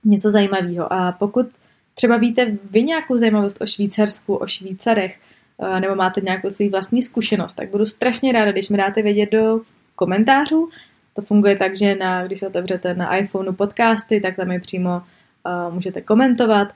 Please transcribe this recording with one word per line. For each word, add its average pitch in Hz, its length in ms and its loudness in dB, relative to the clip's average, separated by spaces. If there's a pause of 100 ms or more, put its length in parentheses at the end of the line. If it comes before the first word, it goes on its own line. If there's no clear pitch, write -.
Něco 208 260 4
zajímavého. 190 640 0
A 180 180 0
pokud 208 360 -2 (480)
třeba 233 220 2
víte 233 400 0 (140)
vy 226 120 4
nějakou 311 340 -2
zajímavost 214 440 2
o - 40 -4
Švýcarsku, 208 720 -2
o 190 120 -6
Švýcarech, 190 720 -4 (400)
eh, 185 200 -4
nebo 190 160 -2
máte 190 260 -2
nějakou 190 280 -4
svou 202 200 -2
vlastní 196 320 -2
zkušenost, 208 520 -4
tak - 160 -10
budu 202 160 0
strašně 247 460 -2
ráda, 214 200 2
když 196 180 -4
mi 202 80 2
dáte 202 240 0
vědět 208 300 2
do 220 300 2 (340)
komentářů. 269 760 2 (440)
To 202 80 -8
funguje 202 340 4
tak, 190 220 -2
že 202 180 2
na, 185 300 -2
když 190 140 -8
se 196 80 -6
otevřete 180 460 -4
na 180 220 -2
iPhoneu 190 380 -2
podcasty, 214 680 0
tak 185 140 -4
tam 185 160 -4
je 180 80 -2
přímo, 180 420 -4 (460)
eh, 175 240 -4
můžete 180 300 -6
komentovat. 220 760 2